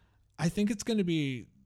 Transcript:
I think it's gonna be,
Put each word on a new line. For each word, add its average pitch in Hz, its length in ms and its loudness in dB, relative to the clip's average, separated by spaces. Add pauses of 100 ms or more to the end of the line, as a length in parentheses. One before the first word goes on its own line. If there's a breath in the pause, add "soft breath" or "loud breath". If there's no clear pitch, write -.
(380)
I 160 120 0
think 208 200 0
it's 208 140 -4
gonna 214 220 2
be, 143 420 0 (180)